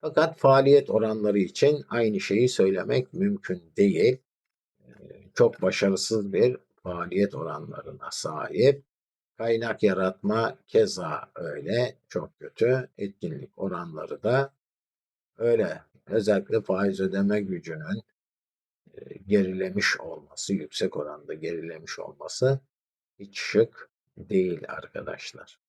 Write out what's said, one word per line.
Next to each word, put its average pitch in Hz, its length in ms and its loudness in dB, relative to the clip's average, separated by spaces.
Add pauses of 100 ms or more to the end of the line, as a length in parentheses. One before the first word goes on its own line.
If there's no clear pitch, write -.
Fakat 156 380 0
faaliyet 139 520 6
oranları 107 480 2
için 139 500 2
aynı 110 320 0
şeyi 113 280 2
söylemek 98 640 0
mümkün 92 640 -4
değil. 101 420 4 (640)
Ee, - 80 -20 (460)
çok 117 280 4
başarısız 98 680 0
bir 120 240 2 (260)
faaliyet 87 520 -2
oranlarına 78 760 -12
sahip. 87 760 0 (540)
Kaynak 113 440 -2
yaratma 101 760 0 (100)
keza 92 680 0
öyle, 82 600 -4 (120)
çok - 300 -8
kötü. 127 500 0 (100)
Etkinlik - 600 -10
oranları 82 640 -8
da 135 300 0 (840)
öyle. 113 440 0 (240)
Özellikle 104 540 0
faiz 98 400 -2
ödeme 98 400 0
gücünün, 87 640 -8 (920)
e, - 200 -18 (120)
gerilemiş 95 760 0
olması, 80 540 -8
yüksek 85 420 -6
oranda 76 380 -10
gerilemiş 82 640 -10
olması 127 640 -2 (580)
hiç 101 220 -14
şık - 500 0 (260)
değil 92 520 -2
arkadaşlar. - 880 -14 (100)